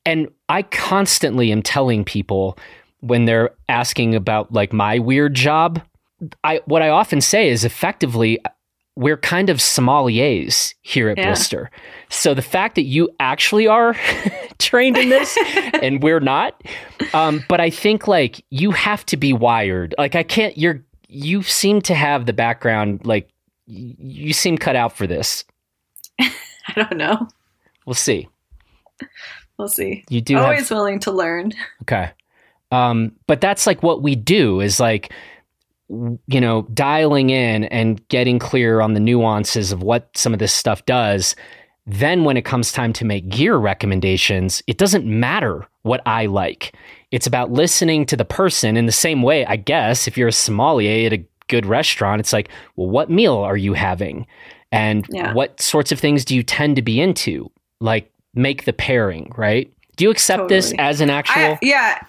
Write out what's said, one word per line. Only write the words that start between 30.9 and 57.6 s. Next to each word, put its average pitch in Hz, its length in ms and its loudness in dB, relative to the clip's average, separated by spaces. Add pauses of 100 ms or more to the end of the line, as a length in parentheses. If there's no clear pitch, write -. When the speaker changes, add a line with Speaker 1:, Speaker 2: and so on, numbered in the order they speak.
Speaker 2:
to 202 120 -6
learn. 180 400 -4 (300)
Speaker 1:
Okay. 95 280 -2 (600)
Um, 120 420 0 (140)
but 151 140 2
that's, 196 260 0
like, 196 160 0
what 165 200 2
we 143 120 0
do 117 460 2
is, 101 200 0
like, 113 320 0 (760)
w-, 117 360 -8
you 131 140 0
know, 113 220 2 (100)
dialing 143 580 2
in 117 340 2
and 110 440 -2
getting 123 300 2
clear 117 420 2
on 107 140 2
the 107 60 2
nuances 110 720 2
of 90 100 -6
what 123 340 0
some - 160 0
of 107 60 -2
this 104 160 0
stuff - 320 -2
does. 104 500 0 (500)
Then 143 380 2
when 139 120 2
it 120 80 -2
comes 120 280 -2
time 120 220 -2
to - 100 -6
make 101 240 -4
gear 147 280 2
recommendations, 95 1120 0
it 123 120 -4
doesn't 190 260 2
matter 117 640 -2 (160)
what 123 240 0
I 113 200 0
like. 98 480 -4 (360)
It's 120 160 -2
about 123 260 -2
listening 160 540 2
to 139 100 -2
the - 80 0
person 127 520 0
in 117 100 2
the 113 60 0
same 151 300 0
way, 139 220 2
I 107 120 -2
guess, 120 520 0
if - 80 -8
you're 123 120 2
a 113 40 0
sommelier 113 760 2
at 104 40 -2
a 92 120 -4 (240)
good 117 180 0
restaurant, 107 540 0
it's - 120 -4
like, 104 160 0 (280)
"Well, 92 120 -4
what 127 220 0
meal 175 260 4
are 101 200 -2
you 98 180 0
having? 92 520 -4 (440)
And 107 400 0
Speaker 2:
Yeah. 165 240 -6
Speaker 1:
what 131 260 -4
sorts - 320 0
of 143 80 -4
things 147 240 2
do 135 100 -2
you 127 80 2
tend 147 340 0
to 127 60 0
be 110 180 0
into?" 160 500 -2 (300)